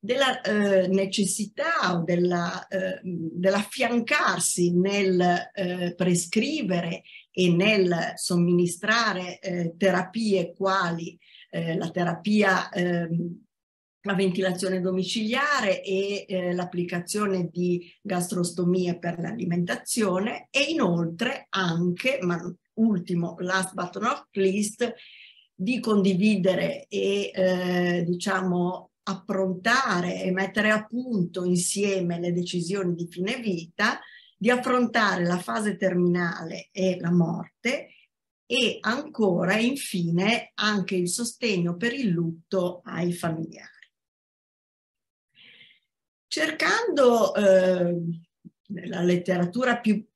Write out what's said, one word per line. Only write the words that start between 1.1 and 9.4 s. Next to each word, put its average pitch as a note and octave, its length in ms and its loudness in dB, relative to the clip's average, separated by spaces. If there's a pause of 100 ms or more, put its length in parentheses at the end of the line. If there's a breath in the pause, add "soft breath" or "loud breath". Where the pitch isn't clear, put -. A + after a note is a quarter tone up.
o E3+ 100 0
della, F3 640 0
eh, F#3+ 340 -4
dell'affiancarsi F#3+ 1700 0
nel, F3+ 800 2
eh, F3+ 440 -4
prescrivere F3+ 1040 0 (280 loud breath)
e F3+ 200 2
nel F3+ 640 2
somministrare, F3+ 1300 0